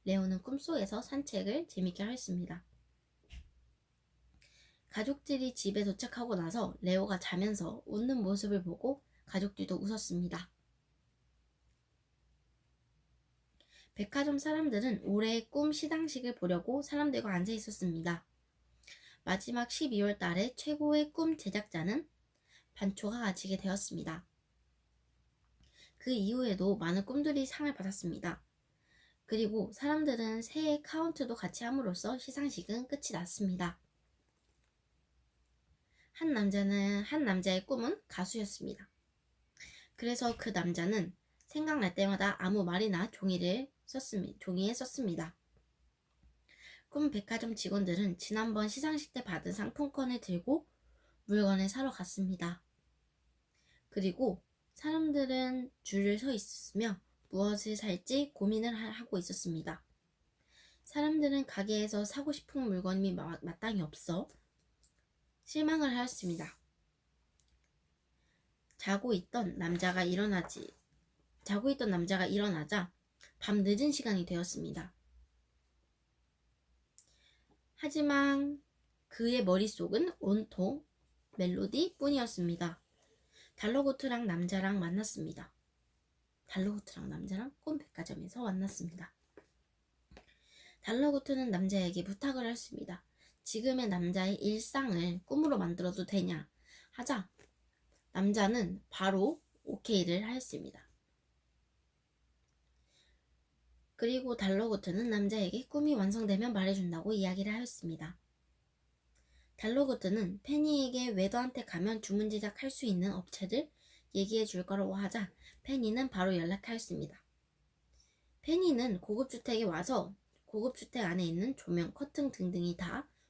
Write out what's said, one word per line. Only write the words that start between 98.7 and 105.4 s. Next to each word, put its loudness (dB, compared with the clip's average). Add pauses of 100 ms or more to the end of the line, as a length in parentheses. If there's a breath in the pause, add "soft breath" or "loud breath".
바로 2 (220)
오케이를 0
하였습니다. -8 (3000 soft breath)
그리고 0
달러구트는 0
남자에게 0